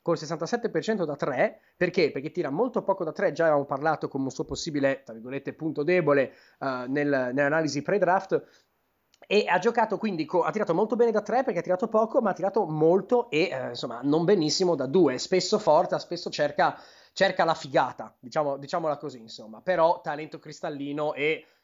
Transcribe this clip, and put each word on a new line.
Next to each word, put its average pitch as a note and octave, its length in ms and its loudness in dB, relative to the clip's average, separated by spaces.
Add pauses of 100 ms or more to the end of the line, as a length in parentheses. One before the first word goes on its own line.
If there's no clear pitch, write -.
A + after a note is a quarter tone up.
col E3 160 0
sessantasette E3 500 -4
per D#3+ 140 -2
cento G3 220 -2
da D3 120 -4
tre. D#3 440 0 (160)
Perché? F3 340 2
Perché C#3+ 220 -8
tira D#3 180 -4
molto G#3 320 -2
poco F#3+ 220 -2
da D#3 80 -6
tre, F3 200 0
già D#3 120 0
avevamo D3 220 4
parlato C#3+ 420 -2
come C3+ 160 -4
un C3 60 -4
suo D3+ 140 -6
possibile, C#3 600 -2
tra A2 100 -16
virgolette, B2+ 400 -10
punto D3+ 300 -4
debole, D3 480 4 (260)
eh, B2+ 300 -6
nel, C#3 440 2
nell'analisi C#3+ 500 0
pre-draft. F3+ 840 0 (640)
E G#3 160 4
ha F3+ 120 2
giocato A3 400 0
quindi F3 260 -4
co-, E3+ 180 0
ha D#3 80 0
tirato D#3 220 -2
molto G#3+ 240 0
bene A#3 140 2
da G#3 100 0
tre A3+ 240 -2
perché F#3+ 140 -2
ha E3 40 -4
tirato F3+ 240 -2
poco, A3 340 0
ma G#3+ 100 0
ha F3 40 -2
tirato G3 300 -2
molto F3+ 640 2
e, D3 220 0
eh, B2+ 160 -6
insomma, A#2+ 340 -10
non D3 220 2
benissimo F3 500 2
da C3+ 120 -4
due. C3+ 320 4
Spesso F#3 400 0
forza, E3 400 4
spesso E3+ 320 -8
cerca, D#3 480 0 (340)
cerca F#3 320 2
la E3 80 2
figata, C3 680 -2
diciamo, C#3 360 -2
diciamola C#3+ 400 -4
così, C3 240 -12
insomma. A2 400 -18
Però E3+ 420 2
talento D#3 360 -8
cristallino D3 720 -6
e D3 320 -2 (200)